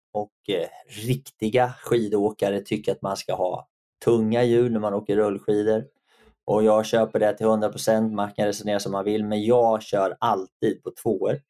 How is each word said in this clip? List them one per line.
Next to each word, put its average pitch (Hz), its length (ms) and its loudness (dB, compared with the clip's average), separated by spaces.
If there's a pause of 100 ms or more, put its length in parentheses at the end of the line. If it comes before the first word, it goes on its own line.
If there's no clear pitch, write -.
(120)
Och, 104 200 -8 (160)
eh, 87 200 -2 (380)
riktiga 123 720 -2
skidåkare 104 800 0
tycker 107 320 -4
att - 100 -8
man 98 140 -4
ska - 180 -6
ha 92 340 -4 (360)
tunga 117 400 2
hjul 120 280 4
när 110 80 -2
man 104 140 -2
åker 101 220 -2
rullskidor. 104 680 0 (640)
Och 107 180 2
jag 110 220 4
köper 110 320 0
det 104 140 4
till 110 140 -4
hundra 107 220 2
procent, 110 440 0
man 104 200 -4
kan 107 140 -2
resonera 104 340 -2
som 98 120 -6
man 98 120 -4
vill, 107 200 0
men 107 180 -2
jag 113 400 4
kör 95 380 -2
alltid 107 600 -2
på - 80 -10 (120)
tvåor. 110 480 -2